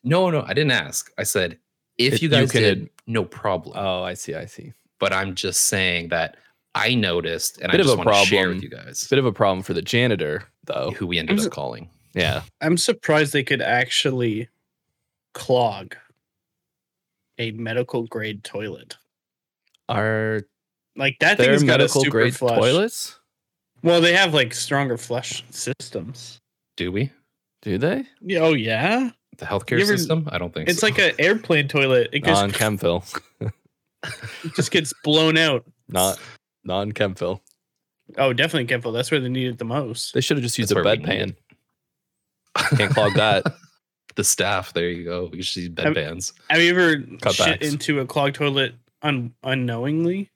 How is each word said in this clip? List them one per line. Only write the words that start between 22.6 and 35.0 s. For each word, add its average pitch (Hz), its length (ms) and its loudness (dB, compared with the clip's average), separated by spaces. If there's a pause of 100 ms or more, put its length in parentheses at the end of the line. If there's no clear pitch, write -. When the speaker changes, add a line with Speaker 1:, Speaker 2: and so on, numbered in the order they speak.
Speaker 3:
Well, 170 180 6
they 170 140 6
have, 185 180 4
like, 127 220 2
stronger 139 420 -2
flush - 540 -8
systems. - 880 -10 (380)
Speaker 1:
Do 90 160 -4
we? 120 180 -2 (520)
Speaker 2:
Do 98 160 -2
they? 202 260 0 (160)
Speaker 3:
Yeah, 180 220 -2
oh, 160 100 6
yeah. 147 580 0 (280)
Speaker 1:
The - 80 -14
healthcare 101 320 -2
Speaker 3:
You 202 60 4
ever 208 140 2
Speaker 1:
system? 160 320 -2
I - 80 -6
don't - 160 -6
think 156 140 -4
Speaker 3:
It's 175 100 0
Speaker 1:
so. 220 80 2
Speaker 3:
like 208 140 2
an 180 180 2
airplane 170 480 2
toilet. 131 460 2
It 147 80 0
goes 101 200 4
Speaker 2:
Non-chemfil. 101 640 0 (380)
<laughs> 110 120 -6 (920)
Speaker 3:
It 160 100 -10
just - 160 -2
gets 160 220 0 (100)